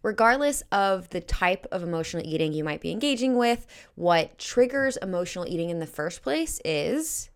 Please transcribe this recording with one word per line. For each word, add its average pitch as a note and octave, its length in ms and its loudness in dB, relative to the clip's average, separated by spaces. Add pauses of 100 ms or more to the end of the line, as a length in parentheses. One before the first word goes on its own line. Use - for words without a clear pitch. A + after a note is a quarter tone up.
regardless B3+ 600 4 (100)
of G3 380 2
the F3+ 100 -4
type - 500 0
of F3+ 120 -4
emotional E3 440 -4
eating D#3+ 280 0
you D3+ 100 -2
might D3+ 160 -4
be E3 120 -4
engaging B3+ 440 2
with, A#3+ 300 2 (280)
what E3+ 440 2
triggers C4 580 2
emotional F3+ 500 -4
eating E3+ 220 -2
in E3+ 120 -4
the D#3 60 -6
first D#3 360 -6
place D#4 420 -2
is D#3+ 720 -2